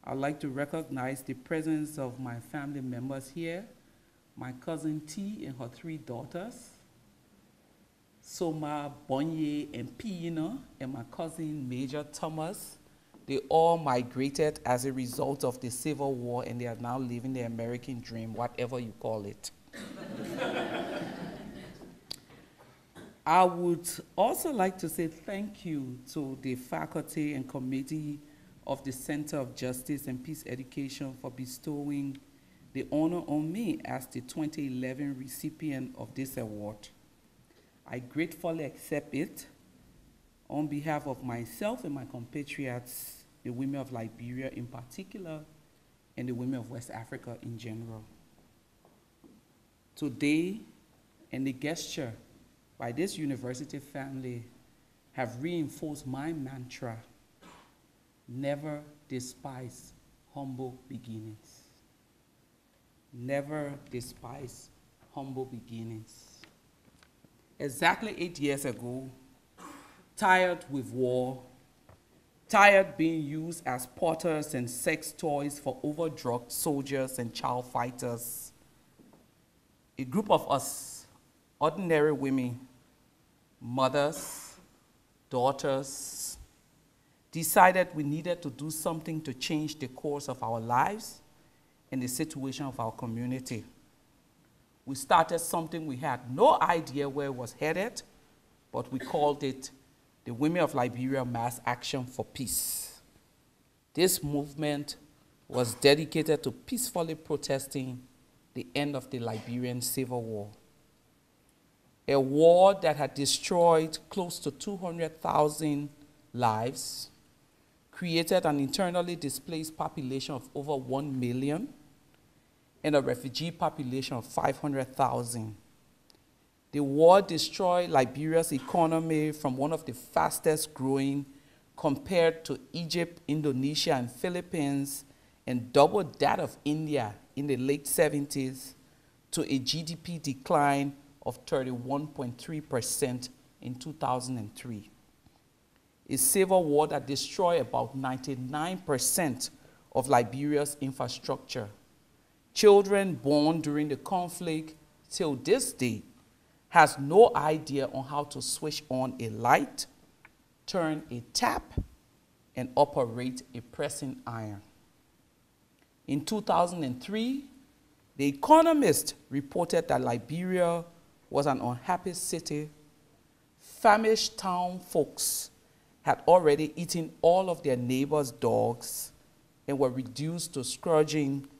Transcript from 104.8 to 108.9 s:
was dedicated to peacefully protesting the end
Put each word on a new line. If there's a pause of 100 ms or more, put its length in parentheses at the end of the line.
was
dedicated
to
peacefully
protesting (540)
the
end